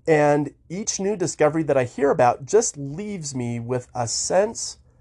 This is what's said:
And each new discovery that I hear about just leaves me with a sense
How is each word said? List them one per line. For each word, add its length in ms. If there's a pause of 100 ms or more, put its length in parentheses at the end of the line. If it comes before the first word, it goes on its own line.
And 480 (140)
each 320
new 160
discovery 480
that 120
I 80
hear 260
about 360
just 300
leaves 580
me 260
with 340
a 140
sense 680 (220)